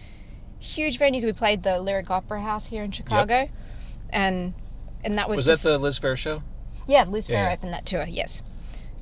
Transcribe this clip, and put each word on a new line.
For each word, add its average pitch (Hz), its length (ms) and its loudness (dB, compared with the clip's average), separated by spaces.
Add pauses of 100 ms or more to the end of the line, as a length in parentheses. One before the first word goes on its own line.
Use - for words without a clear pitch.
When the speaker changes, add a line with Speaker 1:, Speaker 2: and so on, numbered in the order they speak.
(600)
Speaker 1:
huge 302 400 -2
venues. 262 240 4
We 226 100 2
played 208 300 2
the 185 160 2
Lyric 196 320 -2
Opera 190 300 -2
House 214 260 -4
here 220 160 -6
in 208 60 -4
Speaker 2:
Yep. 190 60 -6
Speaker 1:
Chicago, 226 540 4 (600)
and, 185 440 0 (500)
and 208 140 0
that 208 120 0
was 208 100 2
Speaker 2:
Was 123 60 4
Speaker 1:
just 156 180 8
Speaker 2:
that 160 80 6
the 147 80 6
Liz 139 200 0
Phair 131 180 0
show? 151 240 -4 (460)
Speaker 1:
Yeah, 269 200 8
Liz 202 220 -4
Speaker 2:
Yeah, 240 140 2
Speaker 1:
Phair 185 60 2
Speaker 2:
yeah. 180 40 0
Speaker 1:
opened 180 200 -6
that - 120 -6
tour, 160 220 0
yes. - 340 -2 (600)